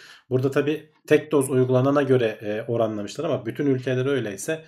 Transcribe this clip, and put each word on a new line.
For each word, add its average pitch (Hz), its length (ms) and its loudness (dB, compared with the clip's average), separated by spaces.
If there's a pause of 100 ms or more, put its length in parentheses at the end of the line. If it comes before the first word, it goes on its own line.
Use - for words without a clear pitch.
(300)
Burada 127 200 0
tabii 147 400 -2 (180)
tek 151 240 2
doz 135 180 2
uygulanana 127 520 2
göre, 127 240 4 (160)
e, 107 260 -6
oranlamışlar 110 560 -2
ama 139 220 -2
bütün 143 200 -4
ülkeler 127 400 0
öyleyse 139 600 -4